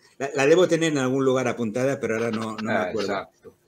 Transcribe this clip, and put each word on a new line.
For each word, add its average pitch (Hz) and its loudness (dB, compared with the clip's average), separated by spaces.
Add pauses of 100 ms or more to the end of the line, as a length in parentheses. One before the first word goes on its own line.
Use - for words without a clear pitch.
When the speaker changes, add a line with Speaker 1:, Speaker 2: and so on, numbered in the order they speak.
(180)
Speaker 1:
la, 139 -8
la 139 2
debo 170 6
tener 160 2
en 147 0
algún 131 0
lugar 131 2
apuntada, 120 -2
pero 113 -2
ahora 113 -2
no, 110 -6
no 110 -8
me 110 -4
Speaker 2:
Ah, 104 0
Speaker 1:
acuerdo. 98 -4
Speaker 2:
exacto. - -10 (140)